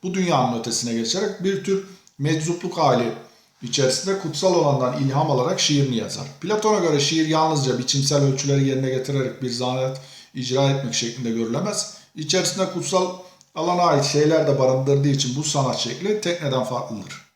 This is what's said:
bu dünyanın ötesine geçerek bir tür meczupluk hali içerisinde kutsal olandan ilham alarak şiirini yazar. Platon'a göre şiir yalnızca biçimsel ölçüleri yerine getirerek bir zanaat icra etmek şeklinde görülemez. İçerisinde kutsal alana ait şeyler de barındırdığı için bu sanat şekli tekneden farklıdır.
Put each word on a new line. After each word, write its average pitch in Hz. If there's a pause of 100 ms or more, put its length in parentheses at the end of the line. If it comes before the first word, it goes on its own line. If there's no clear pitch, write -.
bu 180
dünyanın 131
ötesine 117
geçerek 180
bir 190
tür 196 (320)
meczupluk 160
hali 123 (500)
içerisinde 143
kutsal 180
olandan 135
ilham 135
alarak 139
şiirini 139
yazar. 110 (160)
Platon'a 208
göre 156
şiir 160
yalnızca 151
biçimsel 139
ölçüleri 139
yerine 131
getirerek 131
bir 123
zanaat 127 (340)
icra 131
etmek 117
şeklinde 117
görülemez. 117 (200)
İçerisinde 175
kutsal 180 (460)
alana 175
ait 143
şeyler 151
de 139
barındırdığı 135
için 131
bu 151
sanat 127
şekli 180
tekneden 147
farklıdır. 120 (140)